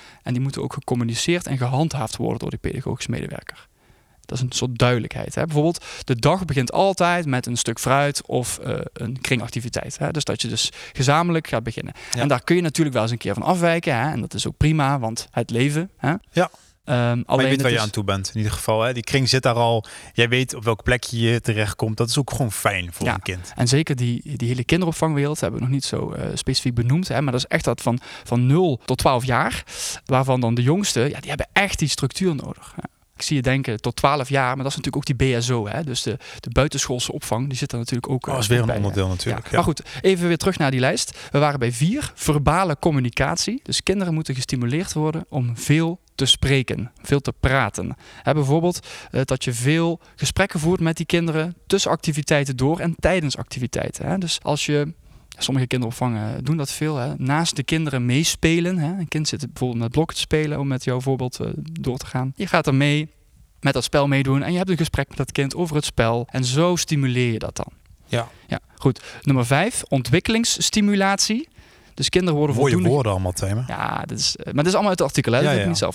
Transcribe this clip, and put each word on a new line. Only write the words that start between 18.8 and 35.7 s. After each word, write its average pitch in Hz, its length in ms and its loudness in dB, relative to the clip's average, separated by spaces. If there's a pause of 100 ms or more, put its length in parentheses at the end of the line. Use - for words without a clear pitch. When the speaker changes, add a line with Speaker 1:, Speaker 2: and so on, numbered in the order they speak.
Speaker 2:
hè. 123 100 0
Die 120 100 -4
kring 135 260 2
zit 131 140 2
daar 123 120 2
al. 117 300 2 (280)
Jij 120 160 4
weet 123 260 0
op 120 100 -8
welk 113 180 0
plekje 123 380 0
je 117 200 4
terechtkomt. 107 560 -2
Dat 120 120 0
is 113 100 0
ook 127 120 -2
gewoon 117 220 0
fijn 92 400 -2
voor - 140 -4
Speaker 1:
Ja. 120 80 0
Speaker 2:
een - 80 -4
kind. 90 340 -6
Speaker 1:
En 123 120 0
zeker 139 280 2
die, 123 400 -2
die 120 120 -2
hele 123 160 -2
kinderopvangwereld 160 760 0
hebben 113 200 -2
we - 60 -2
nog 131 80 0
niet 131 100 -2
zo, - 280 -4
eh, - 220 -6
specifiek - 400 -2
benoemd, 127 340 0
hè. 120 140 0
Maar 143 100 0
dat 123 80 0
is - 60 -4
echt - 180 0
dat 120 180 0
van, 123 160 0 (260)
van 123 220 2
nul 147 380 4
tot 127 140 -2
twaalf 127 260 2
jaar, 135 400 0 (400)
waarvan 131 360 2
dan 117 140 2
de 123 80 2
jongsten, 139 480 2
ja, 135 100 -8
die - 80 -12
hebben - 240 -4
echt 196 260 0
die 156 100 0
structuur 160 460 0
nodig, - 420 -10
hè. - 60 -10 (340)
Ik - 80 -8
zie 156 120 0
je 131 60 2
denken 131 380 0
tot - 160 -4
twaalf 139 320 2
jaar, 131 260 2
maar 135 100 -4
dat 139 80 -2
is - 40 -6
natuurlijk 143 340 -4
ook 127 80 0
die 131 200 2
B 117 40 0
S 120 80 -2
O, 117 180 0
hè. 147 160 -4